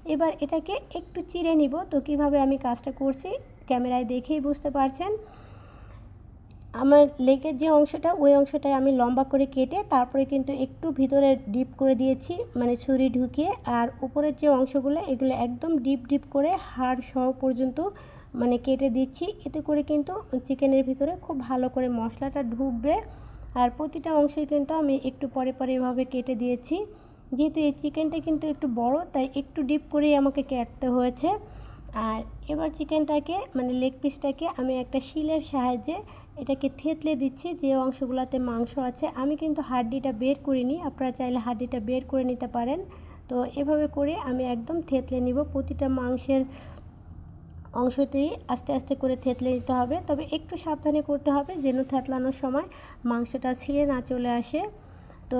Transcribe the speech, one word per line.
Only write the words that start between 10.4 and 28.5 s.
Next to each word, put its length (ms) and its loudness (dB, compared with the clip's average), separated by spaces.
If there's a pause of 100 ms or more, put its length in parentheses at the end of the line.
একটু 280 -6
ভিতরে 380 6 (200)
ডিপ 280 -2
করে 160 4
দিয়েছি, 400 0 (220)
মানে 200 2
ছুরি 300 2 (100)
ঢুকিয়ে। 340 0 (280)
আর 80 2 (140)
উপরের 360 0
যে 120 4 (100)
অংশগুলো, 480 2
এগুলো 260 0 (120)
একদম 340 -2
ডিপ 300 0
ডিপ 220 2
করে 200 2 (160)
হাড় 420 -2
সহ 180 0 (140)
পর্যন্ত 380 0 (560)
মানে 240 2
কেটে 320 2
দিচ্ছি। 360 -2 (180)
এতে 160 -6
করে 220 2
কিন্তু 300 0 (340)
চিকেনের 380 4
ভিতরে 360 -2
খুব 200 -6
ভালো 280 0
করে 200 -2 (100)
মশলাটা 420 -4 (120)
ঢুকবে। 440 0 (640)
আর 180 4
প্রতিটা 320 -6 (100)
অংশই 320 2
কিন্তু 220 2
আমি 200 2 (140)
একটু 200 -4
পরে 240 -2
পরে 220 -2
এভাবে 300 0
কেটে 300 -4
দিয়েছি। 420 -2 (560)
যেহেতু 280 2
এই 200 4
চিকেনটা 400 -2
কিন্তু 260 0
একটু 200 -2 (140)